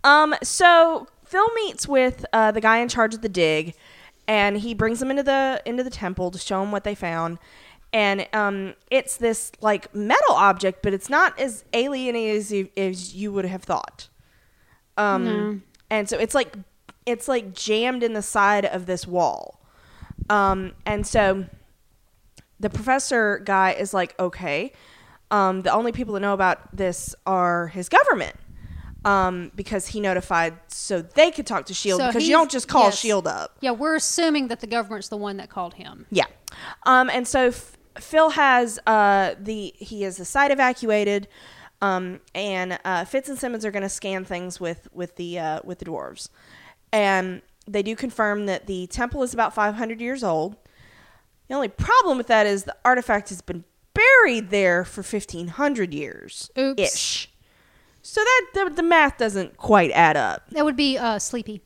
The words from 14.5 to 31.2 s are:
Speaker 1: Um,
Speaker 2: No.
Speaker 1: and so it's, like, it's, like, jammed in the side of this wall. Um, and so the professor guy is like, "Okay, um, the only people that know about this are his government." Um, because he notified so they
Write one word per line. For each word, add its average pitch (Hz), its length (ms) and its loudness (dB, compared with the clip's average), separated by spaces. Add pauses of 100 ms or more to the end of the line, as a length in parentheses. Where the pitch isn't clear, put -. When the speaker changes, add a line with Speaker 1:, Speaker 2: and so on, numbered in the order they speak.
Speaker 1:
Um, 202 280 0
Speaker 2:
No. 208 360 -2 (300)
Speaker 1:
and 208 180 0
so 233 100 -4
it's, 226 160 -2
like, 262 220 0 (500)
it's, 240 220 -4
like, 220 260 -2
jammed 233 480 -2
in 226 120 0
the 208 80 -4
side 202 440 2
of 180 200 -6
this 180 200 -6
wall. 165 540 -2 (680)
Um, 196 440 2 (120)
and 208 220 -4
so 190 380 2 (1120)
the 208 120 -2
professor 233 720 0
guy 190 280 4
is - 200 -4
like, 180 260 -2
"Okay, 180 540 -4 (580)
um, 190 320 2
the 185 100 0
only 233 200 0
people 226 220 -6
that 190 60 -4
know 202 120 0
about 185 440 0
this 185 380 -4 (120)
are 175 420 0
his 180 200 -10
government." 330 480 4 (680)
Um, 185 500 0
because 196 340 -6
he 214 120 -8
notified 180 540 0 (140)
so - 340 -6
they 311 280 4